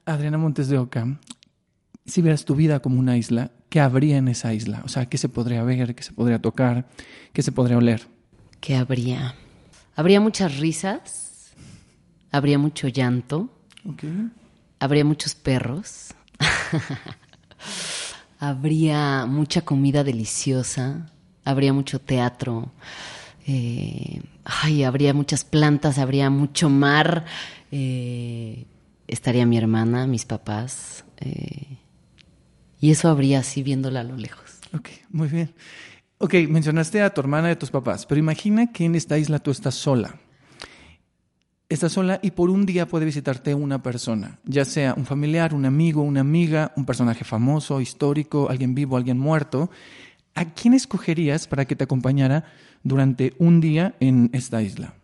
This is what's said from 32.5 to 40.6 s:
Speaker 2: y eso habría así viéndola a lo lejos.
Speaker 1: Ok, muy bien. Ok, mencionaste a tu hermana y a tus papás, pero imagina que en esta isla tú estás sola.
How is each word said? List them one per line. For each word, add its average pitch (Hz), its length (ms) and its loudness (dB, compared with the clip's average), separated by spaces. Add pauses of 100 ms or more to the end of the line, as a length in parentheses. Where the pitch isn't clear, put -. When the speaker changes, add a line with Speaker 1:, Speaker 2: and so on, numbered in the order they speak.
Speaker 2:
y 151 100 6
eso 156 180 4
habría 139 320 4
así 135 220 -6
viéndola 131 380 -2
a 117 40 -8
lo 127 120 -10
lejos. - 440 -14 (140)
Speaker 1:
Ok, - 140 -8 (220)
muy 156 180 -2
bien. 165 240 -4 (680)
Ok, 202 160 0 (140)
mencionaste 160 540 2
a 196 120 2
tu 156 60 0
hermana 147 280 0
y 170 40 2
a 160 60 -2
tus 147 120 -10
papás, 120 360 -4
pero 143 120 2
imagina 208 540 2
que 165 120 -2
en 165 100 2
esta 151 240 0
isla 151 200 0
tú 147 120 -2
estás 131 240 -2
sola. 123 420 -2 (1500)